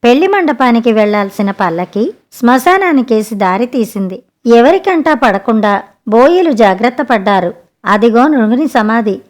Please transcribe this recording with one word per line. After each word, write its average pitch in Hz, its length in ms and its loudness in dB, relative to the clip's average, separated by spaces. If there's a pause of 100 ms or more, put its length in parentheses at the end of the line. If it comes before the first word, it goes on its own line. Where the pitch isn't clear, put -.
పెళ్లి 269 220 2
మండపానికి 254 640 0
వెళ్లాల్సిన 208 580 -2
పల్లకి 190 640 -4 (180)
శ్మశానానికేసి 254 1000 0
దారి 196 320 -2
తీసింది. 196 560 -6 (240)
ఎవరికంటా 311 680 2
పడకుండా 214 680 -2 (260)
బోయిలు 302 440 2
జాగ్రత్త 220 500 0
పడ్డారు. 196 520 -2 (300)
అదిగో 226 420 2
నృగుని 254 420 0
సమాధి 220 600 -2